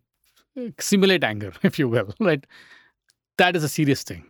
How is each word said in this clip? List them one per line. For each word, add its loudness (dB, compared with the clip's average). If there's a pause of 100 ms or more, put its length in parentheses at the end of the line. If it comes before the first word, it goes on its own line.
(600)
uh, -10 (180)
simulate 2
anger, -6
<laughs> -2
if 0
you 0
will, -2
right? 0 (920)
That 4
is 0
a -2
serious 0
thing. -16